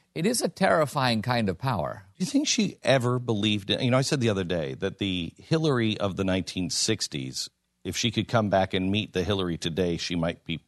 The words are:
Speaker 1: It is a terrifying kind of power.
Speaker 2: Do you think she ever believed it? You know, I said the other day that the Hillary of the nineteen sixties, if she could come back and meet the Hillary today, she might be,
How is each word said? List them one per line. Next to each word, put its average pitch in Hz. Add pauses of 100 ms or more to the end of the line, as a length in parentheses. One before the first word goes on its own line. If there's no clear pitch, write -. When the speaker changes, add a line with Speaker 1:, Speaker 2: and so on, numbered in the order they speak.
(140)
Speaker 1:
It 165
is 233
a 277
terrifying 147
kind 120
of 90
power. 85 (140)
Speaker 2:
Do 185
you -
think 285
she -
ever 123
believed 107
it? 120
You 127
know, 127
I 135
said 139
the 117
other 95
day 82
that 95
the 92
Hillary 135
of 95
the 95
nineteen 92
sixties, - (340)
if 92
she 120
could 107
come 107
back 95
and 92
meet 104
the 90
Hillary 90
today, 85
she -
might 82
be, 82